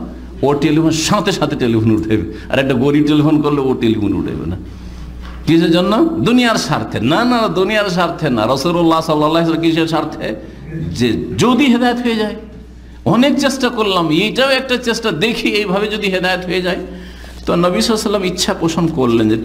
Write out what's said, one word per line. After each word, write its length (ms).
ও 100
টেলিফোন, 380
সাথে 400
সাথে 240
টেলিফোন 360
উঠেবে, 420
আর 100
একটা 140
গরিব 340
টেলিফোন 340
করলে 200
ও 120
টেলিফোন 400
উঠেবে 320
না। 120
কিসের 240
জন্য? 340
দুনিয়ার 500
স্বার্থে। 440
না, 260
না, 220
দুনিয়ার 420
স্বার্থে 400
না। 180
রাসূলুল্লাহ 540
সাল্লাল্লাহু 460
আলাইহি 40
ওয়াসাল্লাম 100
কিসের 260
স্বার্থে? 480
যে 380
যদি 280
হেদায়েত 360
হয়ে 140
যায়। 200
অনেক 340
চেষ্টা 300
করলাম, 400
এইটাও 400
একটা 280
চেষ্টা, 340
দেখি 360
এইভাবে 400
যদি 200
হেদায়েত 380
হয়ে 160
যায়। 160
তো 100
নবী 260
সাল্লাল্লাহু 360
আলাইহি 80
ওয়াসাল্লাম 0
ইচ্ছা 280
পোষণ 340
করলেন 420
যে, 160